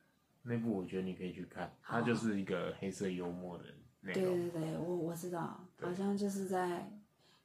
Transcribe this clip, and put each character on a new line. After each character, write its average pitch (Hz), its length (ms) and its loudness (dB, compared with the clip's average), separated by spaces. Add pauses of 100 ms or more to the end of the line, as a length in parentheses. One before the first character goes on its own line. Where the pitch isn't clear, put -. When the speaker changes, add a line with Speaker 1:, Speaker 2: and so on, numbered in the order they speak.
(420)
Speaker 1:
那 120 160 0
部 113 180 2
我 92 80 0
觉 90 120 -4
得 92 60 2
你 92 120 -2
可 92 80 -8
以 90 100 -2
去 90 120 -8
看， 87 260 -6 (120)
Speaker 2:
好。 113 180 0
Speaker 1:
它 - 20 4
就 117 120 6
是 107 260 2
一 95 40 0
个 90 340 0
黑 98 120 0
色 95 180 0
幽 90 220 0
默 90 280 -6
的 165 60 -12 (360)
内 190 140 -4
容。 180 360 4
Speaker 2:
对， - 0 -
对， 170 120 -2
对， 160 160 0
我， 175 180 0
我 165 180 0
知 170 160 -6
道， 170 340 -4 (120)
Speaker 1:
对。 - 120 -4
Speaker 2:
好 180 60 0
像 196 220 2
就 202 120 2
是 196 180 0
在 185 440 0 (540)